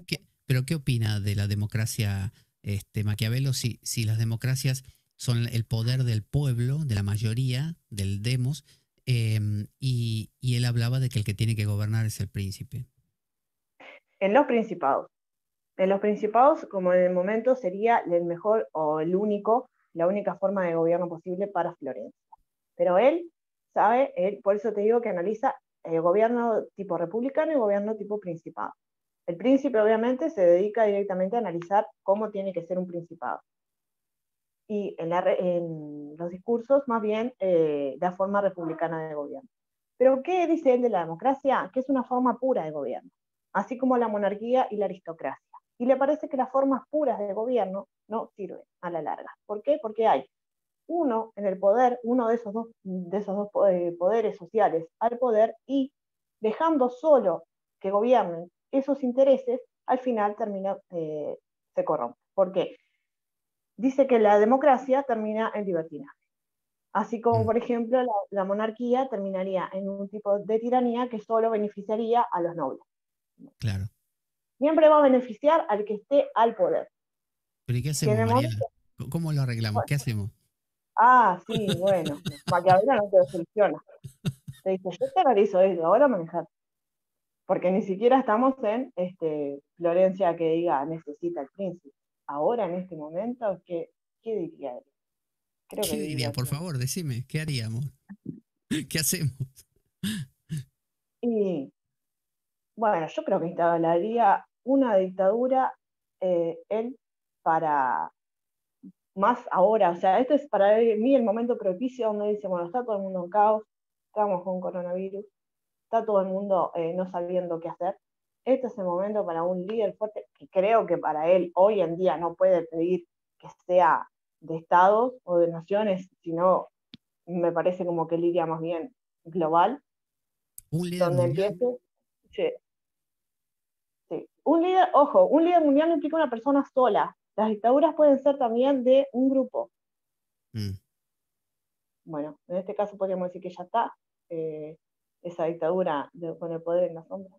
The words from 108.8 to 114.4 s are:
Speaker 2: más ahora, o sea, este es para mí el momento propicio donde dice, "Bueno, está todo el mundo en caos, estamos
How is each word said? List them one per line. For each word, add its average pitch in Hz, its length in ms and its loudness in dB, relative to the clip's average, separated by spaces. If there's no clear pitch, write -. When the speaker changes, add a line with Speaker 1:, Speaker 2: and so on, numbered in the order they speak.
Speaker 2:
más 226 240 2
ahora, 190 400 6
o 175 40 -2
sea, 190 240 4
este 262 160 2
es 285 140 0
para 202 280 6
mí 233 380 4
el 247 80 4
momento 233 340 0
propicio 226 500 -2
donde 208 260 -2
dice, 208 140 -6
"Bueno, 180 180 -4
está 240 180 -4
todo 226 140 -4
el 196 60 -6
mundo 185 220 -6
en 175 40 -10
caos, 214 340 2
estamos 202 360 -2